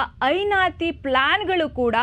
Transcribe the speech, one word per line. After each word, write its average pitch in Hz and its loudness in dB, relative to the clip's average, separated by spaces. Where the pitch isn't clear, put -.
ಐನಾತಿ 359 0
ಪ್ಲಾನ್ಗಳು 311 0
ಕೂಡ 233 0